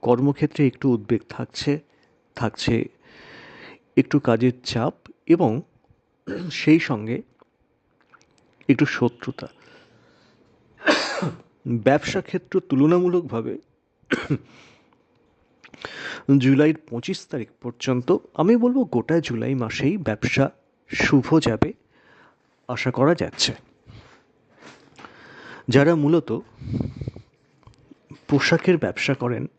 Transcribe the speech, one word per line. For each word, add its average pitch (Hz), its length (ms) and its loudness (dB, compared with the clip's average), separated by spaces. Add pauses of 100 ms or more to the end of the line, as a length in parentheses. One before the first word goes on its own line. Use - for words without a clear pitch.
কর্মক্ষেত্রে 139 640 2
একটু 131 240 0
উদ্বেগ 110 380 0
থাকছে, - 520 -6 (540)
থাকছে - 540 -2 (1080)
একটু 143 220 2
কাজের 123 340 2 (120)
চাপ 120 300 -4 (320)
এবং 160 340 2 (880)
সেই 160 300 4
সঙ্গে 113 420 -6 (1500)
একটু 139 180 4
শত্রুতা। - 600 -6 (2250)
ব্যবসা 131 520 0
ক্ষেত্র - 400 -4
তুলনামূলকভাবে 143 1000 0 (2750)
জুলাইয়ের 139 380 4 (140)
পঁচিশ 123 400 -8
তারিখ 120 180 -10 (120)
পর্যন্ত, 123 560 -2 (180)
আমি 190 220 4
বলবো 247 280 2
গোটা 160 360 0
জুলাই 120 340 -4
মাসেই 131 420 -2
ব্যবসা 135 540 -2 (380)
শুভ - 520 2
যাবে 113 320 0 (960)
আশা 123 220 -4
করা 139 240 2
যাচ্ছে। - 400 -4 (2250)
যারা 143 260 6
মূলত 151 440 0 (1900)
পোশাকের 165 500 2
ব্যবসা - 360 -2
করেন 123 320 -4 (120)